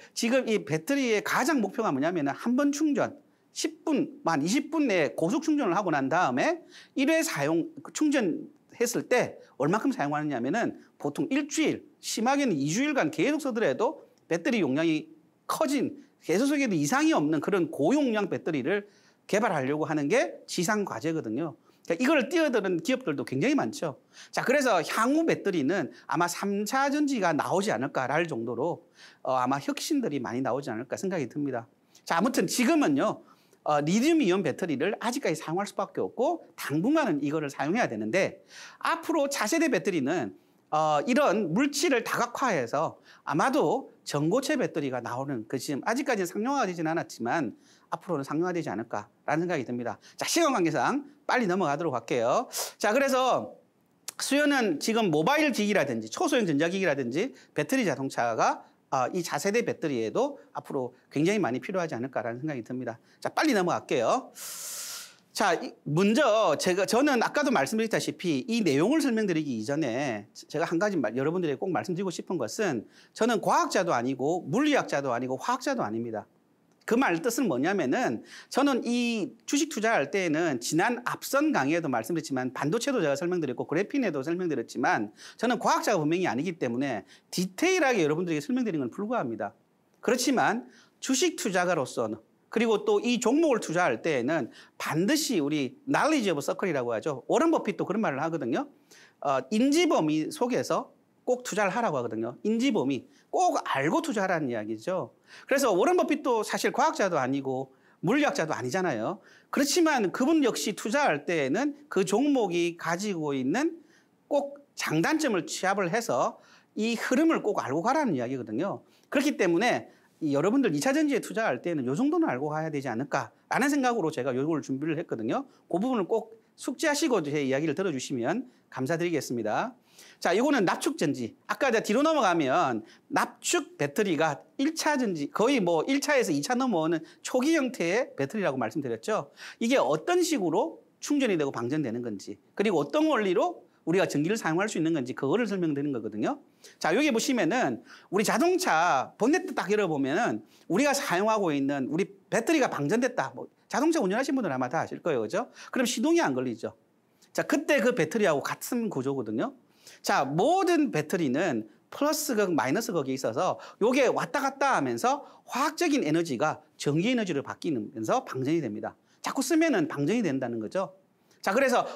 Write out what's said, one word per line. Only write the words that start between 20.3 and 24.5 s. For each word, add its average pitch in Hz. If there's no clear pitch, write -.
지상 202
과제거든요. 139
그러니까 170
이걸 269
뛰어드는 240
기업들도 165
굉장히 196
많죠. 139
자, -
그래서 247